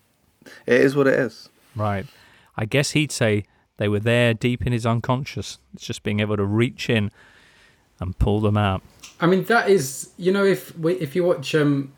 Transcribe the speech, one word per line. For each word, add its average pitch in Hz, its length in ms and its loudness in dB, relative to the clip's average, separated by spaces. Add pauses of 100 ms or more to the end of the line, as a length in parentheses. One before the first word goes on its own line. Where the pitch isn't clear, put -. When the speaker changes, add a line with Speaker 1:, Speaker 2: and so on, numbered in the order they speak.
(640)
Speaker 1:
it 123 160 4
is 135 140 2
what 139 120 4
it 131 120 4
is. - 300 -6 (260)
Speaker 2:
Right. 104 300 -4 (520)
I 107 80 -4
guess 135 260 -2
he'd 151 200 0
say 107 340 0 (320)
they 104 100 -2
were 104 120 0
there 117 340 2
deep 123 320 -2
in 123 80 0
his 117 120 -2
unconscious. 117 720 -4 (140)
It's - 120 -18
just - 180 -10
being 104 160 -2
able 107 180 0
to 101 80 0
reach 113 440 0
in 107 220 0 (880)
and 95 180 -8
pull 104 240 2
them 104 160 2
out. 98 240 0 (380)
Speaker 3:
I 170 80 2
mean, 185 180 4
that 214 240 2
is, 170 480 0
you 185 140 0
know, 196 120 2
if - 340 0
we, 165 180 0
if - 200 -6
you 180 80 0
watch, 170 300 0
um, 143 440 0